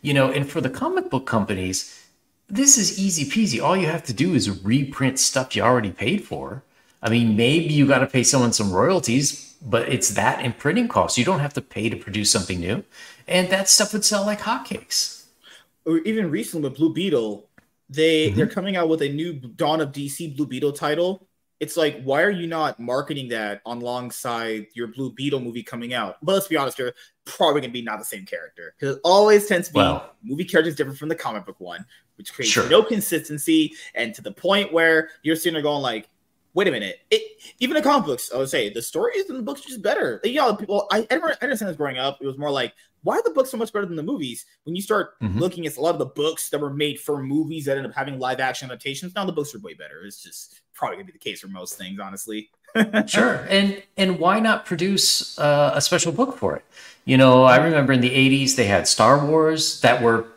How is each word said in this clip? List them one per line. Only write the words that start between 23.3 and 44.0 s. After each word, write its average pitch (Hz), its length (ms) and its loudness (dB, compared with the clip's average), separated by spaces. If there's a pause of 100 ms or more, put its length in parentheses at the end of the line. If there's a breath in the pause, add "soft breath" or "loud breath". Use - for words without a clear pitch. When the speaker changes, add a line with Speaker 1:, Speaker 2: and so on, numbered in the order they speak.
Speaker 2:
alongside 117 1080 -6
your 117 140 -8
Blue 131 240 -8
Beetle 135 280 -2
movie 120 220 -8
coming 120 320 -10
out? 107 280 -4
But 165 100 -2
let's 190 160 -2
be 160 80 -2
honest, 135 200 -2
they're 123 180 -6 (300 soft breath)
probably 147 360 0
gonna 127 120 -10
be 123 100 -8
not 107 160 -8
the - 60 -14
same 98 220 -12
character. 82 540 -14
'Cause 139 160 -4
it - 80 -16
always 202 420 6
tends 180 220 -2
to 143 60 -18
be - 40 4
Speaker 1:
Well 82 360 0 (100)
Speaker 2:
movie 143 200 -6
characters 160 300 0
different 139 240 -6
from 151 100 -10
the 160 60 -2
comic 107 320 -8
book 95 140 -20
one, 90 240 -14 (320 soft breath)
which - 160 -18
creates 117 200 -2
Speaker 1:
Sure. - 160 2
Speaker 2:
no 208 140 6
consistency. 160 920 -2 (200 loud breath)
And 117 200 -6
to - 80 -18
the 101 100 -12
point 196 400 0
where 160 380 4 (120 loud breath)
you're 156 140 0
sitting 165 160 -2
there 156 100 -4
going 147 200 0
like, 113 260 -4 (460)
"Wait 190 120 2
a 175 60 2
minute." 101 260 -6 (120)
It, 214 120 2 (380 loud breath)
even 254 140 -2
the 302 80 2
comic 262 240 4
books, 131 280 -4
I 123 40 -2
would 131 100 0
say, 123 220 0
the 113 120 -8
stories 392 480 -2
in 262 60 -8
the 254 60 -8
books 277 220 -8
are - 40 -20
just 247 140 -14
better. 202 420 -2
You 240 100 -2
know, 262 220 2
people, 202 340 -4
I, 214 200 0
I 247 40 2
never, 330 160 -2
I 277 120 -4
understand 220 260 -4
this 160 80 -8
growing 139 220 -4
up. 139 220 -4
It 135 60 -8
was 135 120 -8
more 147 120 -4
like, 127 240 -2 (300 soft breath)
"Why 208 140 0
are 453 40 0
the 466 80 0
books 269 200 0
so 247 60 -8
much 220 160 -6
better 202 140 -2
than 170 80 -8
the 156 80 -6